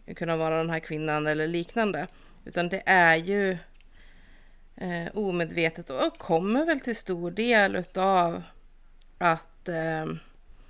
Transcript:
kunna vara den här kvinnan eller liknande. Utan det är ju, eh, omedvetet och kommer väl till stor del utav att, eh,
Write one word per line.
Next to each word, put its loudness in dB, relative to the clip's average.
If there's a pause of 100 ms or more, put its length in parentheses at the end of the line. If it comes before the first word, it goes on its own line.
(160)
kunna -2
vara 0
den -2
här -2
kvinnan -4
eller 0
liknande. -2 (380)
Utan -4
det -6
är 6
ju, 0 (1300)
eh, -6
omedvetet -2
och -2
kommer 2
väl 2
till -4
stor -4
del 4
utav 2 (760)
att, -2
eh, -4 (640)